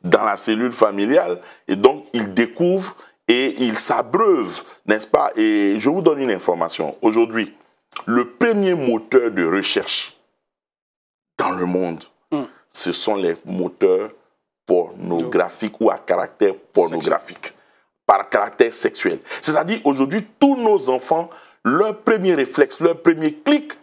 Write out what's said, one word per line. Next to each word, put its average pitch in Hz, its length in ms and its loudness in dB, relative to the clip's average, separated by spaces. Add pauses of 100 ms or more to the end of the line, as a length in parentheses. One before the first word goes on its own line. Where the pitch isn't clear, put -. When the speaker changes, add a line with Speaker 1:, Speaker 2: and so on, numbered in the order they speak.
Speaker 1:
dans 104 200 2
la 101 120 0
cellule 113 360 -2
familiale, 101 680 0 (280)
et 98 80 0
donc 135 360 4
ils 107 220 -4
découvrent 175 600 0 (320)
et 127 300 2
ils 117 200 0
s'abreuvent, 131 840 0 (240)
n'est-ce 107 200 0
pas ? - 300 -2
Et 107 420 2
je 113 100 0
vous 175 140 0
donne 151 180 2
une 127 100 -2
information. 85 720 -4
Aujourd'hui, 110 500 0 (520)
le 120 260 -2
premier 202 440 0
moteur 123 560 0
de 95 140 -2
recherche - 720 -2 (1200)
dans - 120 -2
le 90 160 -4
monde, 90 380 -2 (280)
Speaker 2:
Hmm. 147 120 -4 (240)
Speaker 1:
ce - 240 -6
sont - 220 -2
les 90 200 0 (100)
moteurs 92 680 0 (560)
pornographiques 87 1120 -2
ou 110 100 4
à - 80 -6
caractère 90 560 -2 (180)
pornographique, 82 720 -2
Speaker 2:
Sexuel. - 80 -14 (520)
Speaker 1:
par 98 220 4
caractère 107 460 0
sexuel. - 440 -2 (220)
C'est-à-dire, 160 440 -2
aujourd'hui, 139 400 0 (140)
tous 277 180 4
nos 214 340 2
enfants, 160 400 -2 (340)
leur 202 360 0
premier 190 340 2
réflexe, 139 460 0
leur 165 200 0
premier 160 320 2
clic 294 400 -2 (100)